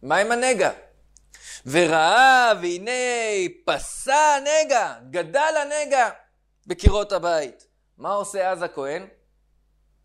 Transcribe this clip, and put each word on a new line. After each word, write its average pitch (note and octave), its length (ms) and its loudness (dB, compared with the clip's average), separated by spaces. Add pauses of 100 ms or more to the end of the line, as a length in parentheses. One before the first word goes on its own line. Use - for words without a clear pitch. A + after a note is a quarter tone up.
מה D3 160 -2
עם G#3+ 140 0
הנגע? A#3+ 400 0 (920)
"וראה, F3 840 4 (100)
והנה, F3 300 -6 (720)
פסה C#4+ 720 0
הנגע, C#4 600 0 (140)
גדל F3+ 520 -2
הנגע C#4 480 0 (580)
בקירות G#3 440 0
הבית". D#3+ 560 -4 (300)
מה D#3+ 160 -6
עושה F#3+ 380 -4
אז F3 100 -6
הכהן? D#3+ 460 -8 (960)